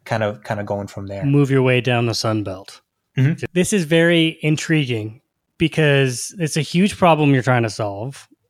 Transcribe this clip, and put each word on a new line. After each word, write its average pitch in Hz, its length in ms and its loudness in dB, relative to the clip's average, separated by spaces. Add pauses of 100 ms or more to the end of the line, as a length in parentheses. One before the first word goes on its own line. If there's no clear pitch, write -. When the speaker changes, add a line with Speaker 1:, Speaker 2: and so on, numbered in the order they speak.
Speaker 1:
kind 113 160 -2
of, 104 220 -4
kind 104 160 -6
of 101 80 -8
going 101 180 -6
from 98 220 -14
there. 98 180 -8
Speaker 2:
Move 139 240 2
your 135 140 2
way 127 180 2
down 120 240 0
the 113 80 -2
Sun 110 300 -2
Belt. 95 380 -14 (360)
Speaker 1:
Mm-hmm. 135 360 0
Speaker 2:
This 180 200 0
is 180 120 2
very 165 580 2
intriguing 127 760 -2 (380)
because 139 800 0
it's 160 200 -4
a 156 40 -2
huge 180 340 0
problem 151 380 4
you're 127 80 2
trying 123 220 2
to 107 80 -4
solve, 107 560 -8 (220)